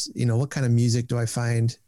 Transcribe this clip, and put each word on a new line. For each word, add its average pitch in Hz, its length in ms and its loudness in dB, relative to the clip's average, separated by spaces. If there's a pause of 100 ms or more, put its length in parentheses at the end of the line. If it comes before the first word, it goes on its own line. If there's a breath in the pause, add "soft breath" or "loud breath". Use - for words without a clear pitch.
(140)
you 123 120 -2
know, 113 100 2
what 135 140 0
kind 139 160 -2
of 117 60 2
music 120 340 2
do 123 120 -2
I 117 60 -2
find 117 500 -2 (120)